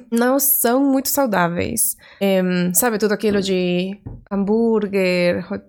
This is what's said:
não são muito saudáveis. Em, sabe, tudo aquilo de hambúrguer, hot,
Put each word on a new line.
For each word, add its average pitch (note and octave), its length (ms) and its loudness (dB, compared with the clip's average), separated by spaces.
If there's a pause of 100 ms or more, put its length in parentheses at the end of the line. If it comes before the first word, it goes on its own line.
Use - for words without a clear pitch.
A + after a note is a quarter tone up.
(120)
não B3 260 2
são C4 460 2
muito C4+ 240 0
saudáveis. F#3+ 880 0 (240)
Em, F3+ 540 2
sabe, A3+ 240 0
tudo G3+ 140 0
aquilo G3+ 280 0
de F#3 580 -2 (320)
hambúrguer, G3 1200 0
hot, G3+ 180 -8